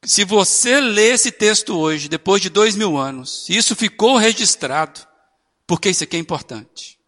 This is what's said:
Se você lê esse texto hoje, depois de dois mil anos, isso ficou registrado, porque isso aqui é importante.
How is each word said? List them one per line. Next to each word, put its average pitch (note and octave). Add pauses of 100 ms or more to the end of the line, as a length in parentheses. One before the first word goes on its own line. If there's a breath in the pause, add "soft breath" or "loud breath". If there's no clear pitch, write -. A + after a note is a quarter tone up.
Se F#3+
você G#3+
lê A3+
esse B3
texto G#3
hoje, D#3
depois F#3+
de F#3
dois G#3
mil F#3+
anos, C3+
isso G#3+
ficou A3
registrado, E3+ (680)
porque F3
isso F3
aqui E3+
é E3
importante. -